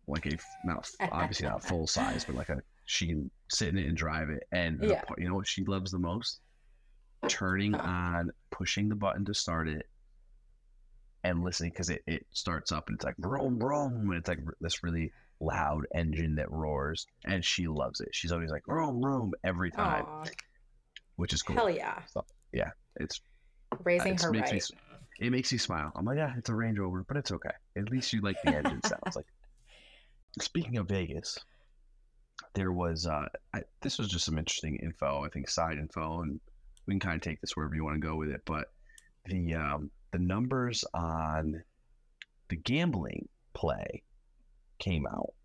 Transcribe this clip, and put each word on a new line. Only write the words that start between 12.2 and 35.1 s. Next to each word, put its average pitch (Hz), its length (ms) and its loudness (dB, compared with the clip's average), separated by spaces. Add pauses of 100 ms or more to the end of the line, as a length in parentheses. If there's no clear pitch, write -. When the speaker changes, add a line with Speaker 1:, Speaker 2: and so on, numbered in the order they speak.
Speaker 1:
starts - 400 -2
up 78 160 -2
and - 80 -2
it's - 80 -6
like, - 140 -2
vroom, 127 400 0
vroom, 123 520 2
and 90 80 2
it's 82 100 -2
like 82 180 0
r-, 80 140 -6
this 80 220 -2
really 82 280 0 (300)
loud 76 540 2
engine 80 420 2
that 76 140 0
roars, 76 560 0 (180)
and 92 200 0
she - 220 2
loves 73 340 0
it. - 140 -6
She's 82 180 -2
always 85 180 0
like, 76 160 -4
"Vroom, 143 340 0
vroom," 202 320 2 (100)
every 180 280 2
time, 196 360 0
Speaker 2:
Aw. 156 240 -8 (840)
Speaker 1:
which 87 160 0
is - 100 0
cool. - 140 0
Speaker 2:
Hell 220 140 6
yeah. - 360 -2
Speaker 1:
So, - 200 -4 (260)
yeah, - 200 0 (240)
it's, - 260 -6 (600)
Speaker 2:
Raising 180 320 4
Speaker 1:
it's 165 60 2
Speaker 2:
her 170 80 4
Speaker 1:
makes - 220 2
me 101 60 2
Speaker 2:
right. - 0 -
Speaker 1:
s-, - 140 -4 (480)
it 120 100 2
makes 127 220 2
me 120 60 2
smile. 78 380 0
I'm 92 80 -2
like, 131 140 2
"Yeah, 143 180 0
it's 120 140 -2
a 113 40 2
Range 113 240 2
Rover, 92 300 0
but 139 80 -2
it's 139 160 -2
okay. - 200 -4 (240)
At 104 140 -2
least 127 220 0
you 113 80 2
like 101 220 0
the 277 120 6
engine - 280 0
Speaker 2:
<laughs> - 20 -6
Speaker 1:
sounds." - 320 0
Like, - 100 -6 (1120)
speaking 123 380 0
of 90 100 0
Vegas, 85 500 -2 (1160)
there 95 180 2
was, 85 340 2
uh, 76 220 0 (260)
I, 98 80 -4 (200)
this - 160 -2
was 104 100 0
just 87 160 0
some 78 140 2
interesting 78 380 -2
info, 71 480 -2